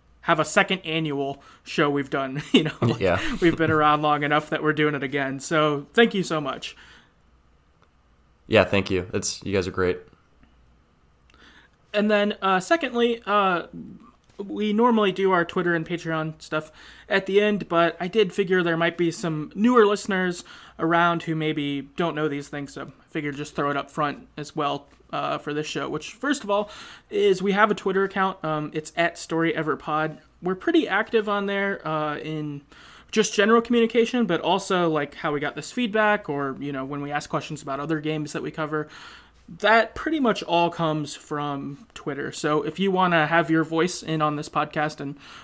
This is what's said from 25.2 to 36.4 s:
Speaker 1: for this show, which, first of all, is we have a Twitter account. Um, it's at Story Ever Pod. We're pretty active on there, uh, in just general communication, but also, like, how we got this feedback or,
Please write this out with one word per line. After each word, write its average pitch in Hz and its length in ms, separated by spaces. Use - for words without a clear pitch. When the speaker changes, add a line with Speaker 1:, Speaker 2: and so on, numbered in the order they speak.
Speaker 1:
for 151 160
this 151 140
show, 139 220
which, - 240
first 277 300
of 202 60
all, 208 200
is 202 320
we 196 100
have 208 180
a 208 60
Twitter 196 280
account. 190 400
Um, 151 300
it's 156 220
at 170 220
Story 165 380
Ever 151 200
Pod. 156 440
We're 185 140
pretty 330 320
active 214 400
on 202 180
there, 196 420
uh, 151 300
in 151 440
just 208 220
general 220 280
communication, 233 640
but 175 160
also, 180 480
like, 147 260
how 156 180
we 147 60
got 147 160
this - 160
feedback 214 580
or, 139 300